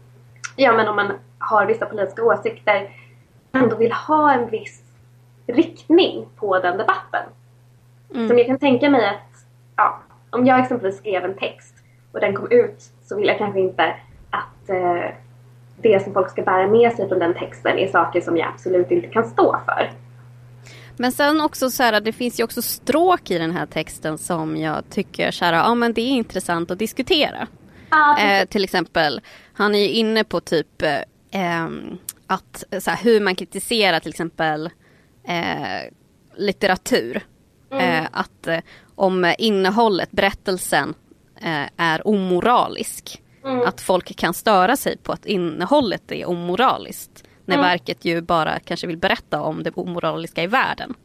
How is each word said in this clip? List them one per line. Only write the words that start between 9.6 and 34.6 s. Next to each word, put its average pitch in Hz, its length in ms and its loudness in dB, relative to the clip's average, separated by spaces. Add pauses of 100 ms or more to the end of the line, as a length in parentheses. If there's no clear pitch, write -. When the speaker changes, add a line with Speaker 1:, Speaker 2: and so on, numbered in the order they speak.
Speaker 1:
ja, - 240 2 (300)
om 247 160 2
jag 254 140 6
exempelvis 247 380 -2
skrev 185 280 -4
en 190 120 -6
text - 380 -10 (360)
och - 80 -10
den 202 160 0
kom 196 160 -6
ut, 233 320 4 (220)
så 202 100 -10
vill 202 120 0
jag 120 100 2
kanske 202 220 -2
inte 185 360 0 (340)
att, - 400 -8
eh, 180 420 -2 (720)
det 196 220 4
som 196 100 -8
folk 185 160 0
ska - 120 -6
bära 190 260 2
med 233 260 6
sig 214 140 -4
från 185 120 0
den 170 140 2
texten - 460 -4
är - 80 0
saker 170 340 2
som 170 160 0
jag 156 100 0
absolut 180 440 -2
inte 175 160 0
kan 226 220 0
stå - 360 2
för. - 260 -2 (1080)
Speaker 2:
Men 247 140 0
sen 294 300 2
också 302 280 -2
så 254 140 -2
här, 214 180 2
det 220 120 -4
finns 247 260 -4
ju 233 40 0
också 226 180 -6
stråk 339 720 0
i 180 60 0
den 165 140 -2
här 156 140 -4
texten 156 520 -6
som 156 400 -4
jag 156 320 -4
tycker 180 420 -4
så - 140 -2
här, 170 80 2
ja, 190 220 4
men 233 180 0
det 226 80 -2
är 233 80 -2
intressant 185 600 -2
att 180 80 -6
diskutera. 254 680 -2 (420)
Speaker 1:
Ja, 294 280 6
precis. 208 140 4 (100)
Speaker 2:
Eh, 185 60 0
till 202 160 -2
exempel, 165 580 -2 (320)
han 208 220 2
är 208 40 4
ju 196 100 2
inne 220 340 2
på 180 160 -4
typ, - 420 -2
eh, 151 160 0 (340)
ehm, 170 640 -6 (300)
att, - 360 -8 (160)
så 180 120 -6
här, 170 120 -4
hur 220 180 6
man 190 140 0
kritiserar 196 640 0
till 165 120 -8
exempel, 160 580 -4 (580)